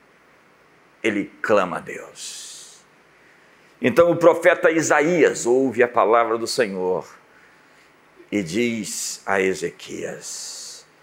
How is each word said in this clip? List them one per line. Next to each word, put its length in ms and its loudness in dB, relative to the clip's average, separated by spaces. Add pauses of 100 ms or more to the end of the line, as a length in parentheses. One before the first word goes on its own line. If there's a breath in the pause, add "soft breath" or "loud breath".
(1000)
Ele 300 -2 (100)
clama 360 0
a 20 -8
Deus. 1040 -16 (960 soft breath)
Então 320 4
o 40 0
profeta 560 4
Isaías 760 2
ouve 380 2
a 40 4
palavra 480 2
do 120 -6
Senhor 600 -2 (1200 soft breath)
e 100 0
diz 840 -4
a 160 0
Ezequias: 1400 -8 (200)